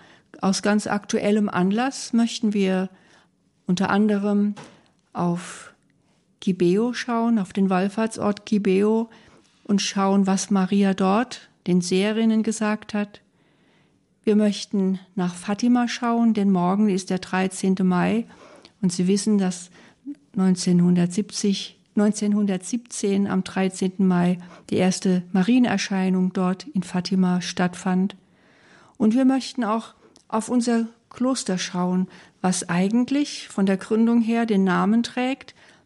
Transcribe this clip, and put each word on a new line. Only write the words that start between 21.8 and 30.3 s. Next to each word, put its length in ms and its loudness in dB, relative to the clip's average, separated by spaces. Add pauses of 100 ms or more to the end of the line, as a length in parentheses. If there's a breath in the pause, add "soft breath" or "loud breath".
neunzehnhundertsiebzehn 1300 -2
am 180 -2
dreizehnten 600 -2
Mai 320 2 (320 loud breath)
die 60 -2
erste 560 0
Marienerscheinung 1000 2
dort 360 -2
in 160 -4
Fatima 580 0
stattfand. 760 -2 (800 soft breath)
Und 180 2
wir 100 4
möchten 380 0
auch 320 -4 (320 soft breath)
auf 220 -4